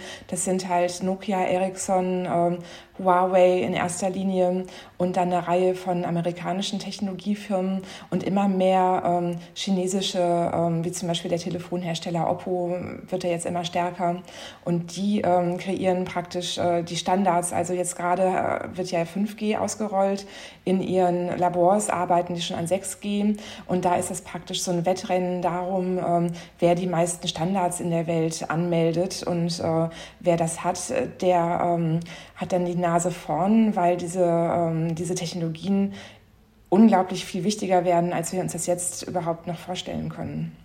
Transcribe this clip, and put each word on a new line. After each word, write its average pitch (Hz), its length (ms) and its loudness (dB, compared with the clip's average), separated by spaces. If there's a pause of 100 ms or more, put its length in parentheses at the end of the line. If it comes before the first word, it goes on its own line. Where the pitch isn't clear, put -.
(280)
Das - 160 -4
sind 185 240 0
halt 175 360 0
Nokia, 185 420 -2
Ericsson, 185 840 0
ähm, 170 280 2 (420)
Huawei 180 600 6
in 185 120 0
erster 180 360 -2
Linie 185 560 0 (320)
und 180 200 0
dann 180 140 2
eine 175 160 0
Reihe 185 280 4
von 175 280 -2
amerikanischen 175 760 -2
Technologiefirmen 190 1040 -2 (260)
und 175 140 0
immer 196 240 2
mehr, 185 580 4
ähm, 175 320 0 (160)
chinesische, 185 640 0
ähm, 170 640 2
wie 175 80 -2
zum 175 160 -6
Beispiel 170 220 -2
der 170 80 0
Telefonhersteller 170 880 -4
Oppo, 180 480 -2 (320)
wird 185 160 -4
ja 175 60 -2
jetzt 170 160 -2
immer 175 180 -4
stärker. 175 600 -2 (420)
Und 170 300 -2
die, 208 260 0
ähm, 180 360 2
kreieren 185 480 0
praktisch, 175 520 -6
äh, 170 240 0
die 165 140 -6
Standards. 180 580 2
Also 175 200 -2
jetzt 175 220 -2
gerade, 180 280 0
äh, - 520 0
wird 180 140 -6
ja 170 160 0
fünf 202 320 -4
G 214 180 0
ausgerollt. 196 720 0 (400)
In 185 160 2
ihren 180 560 2
Labors 180 540 4
arbeiten 175 420 2
die 170 80 -4
schon - 160 -6
an 170 80 -2
sechs 185 340 -4
G. 208 360 0 (320)
Und 180 180 0
da 175 120 2
ist 180 120 -2
es 175 120 -8
praktisch - 420 -8
so 185 80 -2
ein 175 160 0
Wettrennen 180 560 0
darum, 180 560 0
ähm, 170 320 2 (260)
wer 170 160 6
die 180 140 -2
meisten 175 400 0
Standards 175 520 0
in 175 120 -2
der 165 160 0
Welt 165 420 -2
anmeldet. 170 720 0
Und, 170 380 -2
äh, 165 300 0 (300)
wer 170 180 2
das 160 260 -2
hat, 180 160 -2 (420)
der, 175 420 4
ähm, 170 360 2 (360)
hat 180 180 -6
dann 180 120 2
die 175 100 0
Nase 175 360 2
vorn, 202 640 2
weil 175 220 4
diese, 175 260 0
ähm, 170 720 2
diese 175 200 -2
Technologien 175 760 -2 (760)
unglaublich 190 560 6
viel 180 180 -4
wichtiger 185 400 2
werden, 175 300 4
als 170 180 -2
wir 185 80 -2
uns 165 140 -2
das 170 140 -6
jetzt - 360 -2
überhaupt 170 440 -4
noch 170 100 -6
vorstellen 160 520 -8
können. 160 540 -8